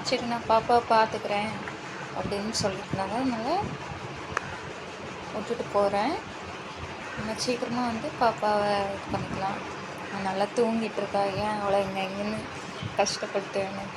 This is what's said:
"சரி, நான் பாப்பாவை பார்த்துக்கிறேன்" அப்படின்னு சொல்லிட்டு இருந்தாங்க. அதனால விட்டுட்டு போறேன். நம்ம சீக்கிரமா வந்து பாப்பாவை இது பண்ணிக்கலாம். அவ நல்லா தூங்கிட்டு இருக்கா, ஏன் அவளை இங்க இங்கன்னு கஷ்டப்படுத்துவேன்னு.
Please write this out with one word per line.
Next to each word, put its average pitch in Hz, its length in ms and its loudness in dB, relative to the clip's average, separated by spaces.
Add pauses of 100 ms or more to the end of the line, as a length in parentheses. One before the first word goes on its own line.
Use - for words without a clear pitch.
"சரி, 240 220 0
நான் 233 220 -2
பாப்பாவை 226 420 6
பார்த்துக்கிறேன்" 220 600 4 (640)
அப்படின்னு 202 360 -2
சொல்லிட்டு 196 360 0
இருந்தாங்க. 190 280 -2
அதனால 247 340 0 (1800)
விட்டுட்டு 214 420 -2
போறேன். 202 400 4 (960)
நம்ம 220 260 -4
சீக்கிரமா 240 480 0
வந்து 233 220 -2 (120)
பாப்பாவை 208 520 4 (100)
இது 196 300 -2
பண்ணிக்கலாம். 196 480 -2 (480)
அவ 196 140 -4
நல்லா 190 340 2
தூங்கிட்டு 226 420 4
இருக்கா, 202 260 2 (120)
ஏன் 208 240 0
அவளை 202 240 4
இங்க 190 180 0
இங்கன்னு 202 380 -2 (560)
கஷ்டப்படுத்துவேன்னு. 196 920 0 (100)